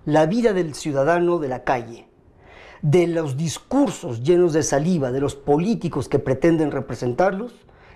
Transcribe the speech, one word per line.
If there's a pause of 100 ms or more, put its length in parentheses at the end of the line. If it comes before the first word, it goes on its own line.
la
vida
del
ciudadano
de
la
calle (720)
de
los
discursos
llenos
de
saliva
de
los
políticos
que
pretenden
representarlos, (420)